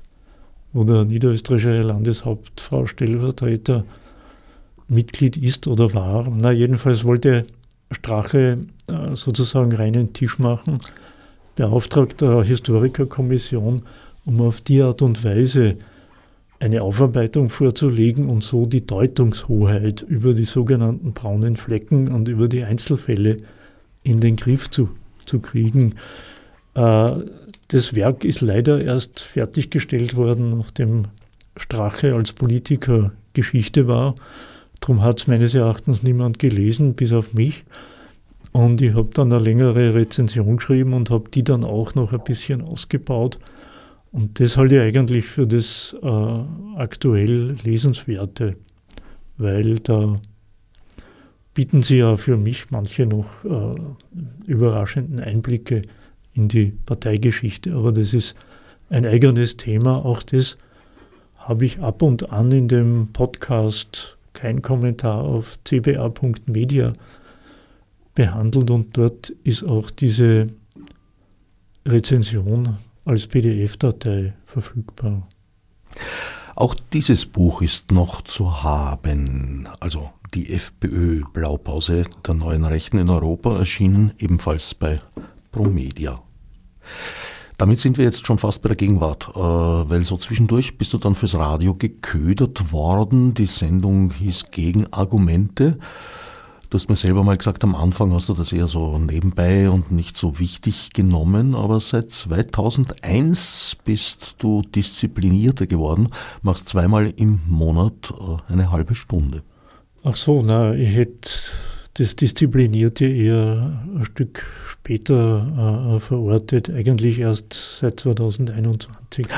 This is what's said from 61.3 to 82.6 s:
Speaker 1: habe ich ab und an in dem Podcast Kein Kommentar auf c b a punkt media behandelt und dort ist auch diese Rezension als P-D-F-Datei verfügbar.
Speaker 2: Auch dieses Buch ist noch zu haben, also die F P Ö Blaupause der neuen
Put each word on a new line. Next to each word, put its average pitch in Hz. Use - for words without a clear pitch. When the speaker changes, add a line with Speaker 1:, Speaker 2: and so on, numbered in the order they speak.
Speaker 1:
habe 117
ich -
ab 123
und 135
an 117
in 131
dem 117
Podcast -
Kein 123
Kommentar 120
auf 123
c 131
b 143
a 127
punkt 120
media 120
behandelt 113
und 117
dort 120
ist 123
auch 110
diese 113
Rezension 113
als 110
P-D-F-Datei 104
verfügbar. 104
Speaker 2:
Auch 123
dieses -
Buch 87
ist -
noch 90
zu 85
haben, 69
also 78
die -
F -
P 98
Ö 85
Blaupause 80
der 85
neuen 80